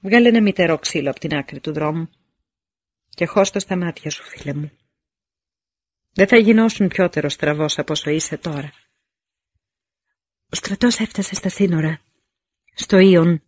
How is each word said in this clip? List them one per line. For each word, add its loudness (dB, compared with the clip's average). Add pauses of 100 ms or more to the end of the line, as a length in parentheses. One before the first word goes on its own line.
«Βγάλε 4
ένα 4
μυτερό 2
ξύλο -6
από -8
την -8
άκρη -8
του -10
δρόμου -4 (1000)
και -4
χώστο 0
στα -6
μάτια -6
σου, -12
φίλε -12
μου. -10 (1400)
Δεν 2
θα 6
γινώσουν 4
πιότερο -2
στραβός -4
από -6
όσο -6
είσαι -4
τώρα». -8 (1800)
Ο -10
στρατός -2
έφτασε -6
στα -6
σύνορα, -2 (720)
στο 0
Ίον 6